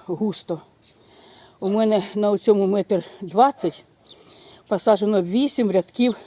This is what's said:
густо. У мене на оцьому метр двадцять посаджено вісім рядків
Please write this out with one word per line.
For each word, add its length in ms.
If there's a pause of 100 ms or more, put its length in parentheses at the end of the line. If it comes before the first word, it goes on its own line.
густо. 540 (1000)
У 80
мене 340 (120)
на 160
оцьому 360
метр 380 (160)
двадцять 640 (840)
посаджено 540
вісім 480
рядків 460 (100)